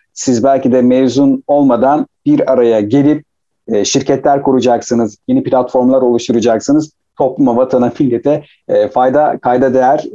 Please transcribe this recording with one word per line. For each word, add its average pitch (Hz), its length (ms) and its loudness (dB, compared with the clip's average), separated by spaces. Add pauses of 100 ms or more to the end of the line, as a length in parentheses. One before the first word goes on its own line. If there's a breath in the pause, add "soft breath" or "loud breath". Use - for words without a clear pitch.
(140)
siz 120 300 -2
belki 135 280 0
de 127 100 2
mezun 131 680 0
olmadan 135 600 0 (180)
bir 143 260 0
araya 117 300 2
gelip, 143 440 0 (420)
e, 104 180 -2
şirketler - 580 -2
kuracaksınız, 120 720 -2 (100)
yeni 131 160 0
platformlar 127 580 0
oluşturacaksınız. 120 920 0 (260)
Topluma, 131 400 0
vatana, 123 420 0
millete, 139 440 -2 (240 loud breath)
e, 104 200 0
fayda, 131 540 0
kayda 127 320 0
değer, 131 300 2 (120)